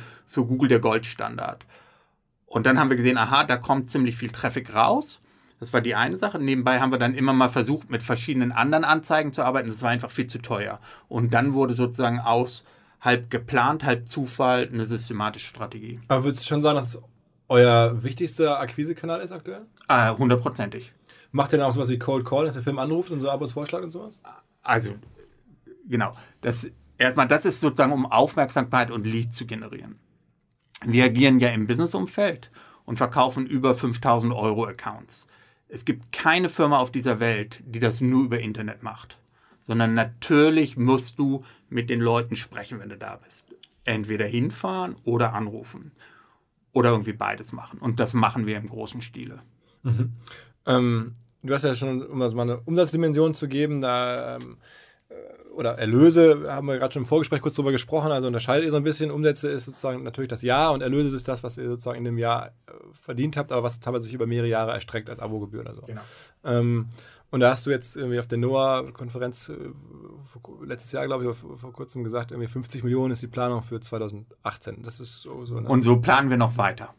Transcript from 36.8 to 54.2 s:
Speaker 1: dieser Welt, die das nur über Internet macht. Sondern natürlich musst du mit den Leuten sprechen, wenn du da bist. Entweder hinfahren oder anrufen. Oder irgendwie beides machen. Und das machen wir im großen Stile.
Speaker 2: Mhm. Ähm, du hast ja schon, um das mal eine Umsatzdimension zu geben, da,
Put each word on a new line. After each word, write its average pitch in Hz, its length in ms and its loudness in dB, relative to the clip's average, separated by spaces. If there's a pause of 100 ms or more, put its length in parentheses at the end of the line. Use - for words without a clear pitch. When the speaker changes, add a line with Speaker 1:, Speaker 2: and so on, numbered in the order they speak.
Speaker 1:
dieser 123 280 0
Welt, 110 460 -2
die 117 140 -10
das 117 220 0
nur 131 220 4
über 117 160 -2
Internet 110 440 -8
macht. - 360 -16 (420)
Sondern 113 320 2
natürlich 147 840 4
musst 127 420 0
du 135 240 0 (260)
mit 120 200 -4
den 120 100 0
Leuten 117 360 0
sprechen, - 440 -12
wenn 104 100 -16
du 101 80 -16
da 104 200 -14
bist. - 360 -20 (300)
Entweder 107 420 -2
hinfahren 180 800 -4
oder 117 300 0
anrufen. 110 580 -10 (840)
Oder 120 160 6
irgendwie 107 240 0
beides 104 380 -6
machen. - 260 -16
Und 120 220 -4
das 120 160 0
machen 110 320 2
wir 107 100 -4
im 104 100 -10
großen 110 360 -12
Stile. - 360 -16 (440)
Speaker 2:
Mhm. 117 300 0 (520)
Ähm, 120 500 0 (280)
du 131 100 -4
hast 139 100 0
ja 135 120 0
schon, 131 260 -4
um 143 180 -8
das 120 140 0
mal 120 80 -2
eine 120 160 -2
Umsatzdimension 160 800 2
zu 147 120 -6
geben, 143 320 -2
da, 123 580 -2